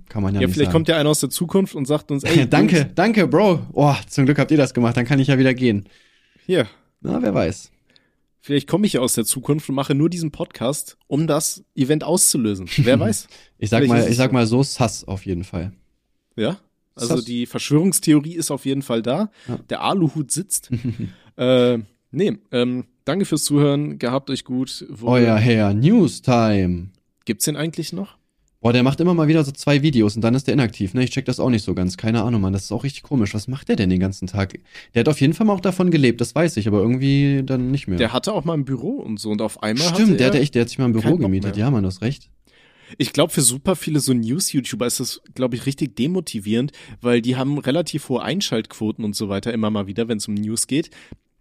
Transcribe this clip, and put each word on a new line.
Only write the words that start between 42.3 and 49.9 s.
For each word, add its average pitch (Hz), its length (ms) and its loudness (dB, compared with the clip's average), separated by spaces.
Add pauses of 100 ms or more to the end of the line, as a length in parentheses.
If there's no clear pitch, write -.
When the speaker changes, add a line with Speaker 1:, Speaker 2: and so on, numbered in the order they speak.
Speaker 2:
Ich - 160 -2
glaub, - 180 0
für - 80 0
super 135 340 0
viele 151 260 -2
so 131 120 0
News-YouTuber 123 760 -2
ist 120 140 -4
das, - 220 -8 (120)
glaub 127 200 -4
ich, 117 120 -6
richtig 139 300 -6
demotivierend, 123 760 -2 (280)
weil 120 220 2
die 123 140 -2
haben 135 220 -2
relativ 147 520 -4
hohe 123 120 -2
Einschaltquoten 113 840 -4
und 104 120 -4
so 104 140 -4
weiter 98 220 -4
immer 110 180 -2
mal 104 160 -2
wieder, 110 220 -4